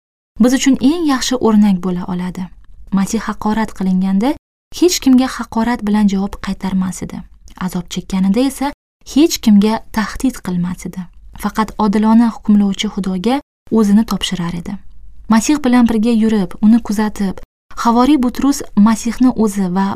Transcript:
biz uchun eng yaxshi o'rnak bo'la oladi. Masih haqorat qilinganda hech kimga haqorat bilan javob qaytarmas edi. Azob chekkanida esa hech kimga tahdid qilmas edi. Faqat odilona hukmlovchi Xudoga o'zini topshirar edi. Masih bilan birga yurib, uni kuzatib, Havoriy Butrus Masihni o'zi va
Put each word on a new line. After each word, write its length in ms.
biz 140
uchun 280
eng 240
yaxshi 300
o'rnak 480
bo'la 220
oladi. 380
Masih 280
haqorat 580
qilinganda 520
hech 200
kimga 280
haqorat 600
bilan 200
javob 260
qaytarmas 580
edi. 140
Azob 240
chekkanida 500
esa 280
hech 340
kimga 320
tahdid 440
qilmas 400
edi. 160
Faqat 340
odilona 580
hukmlovchi 520
Xudoga 540
o'zini 340
topshirar 480
edi. 200
Masih 340
bilan 260
birga 240
yurib, 280
uni 220
kuzatib, 520
Havoriy 480
Butrus 380
Masihni 540
o'zi 460
va 100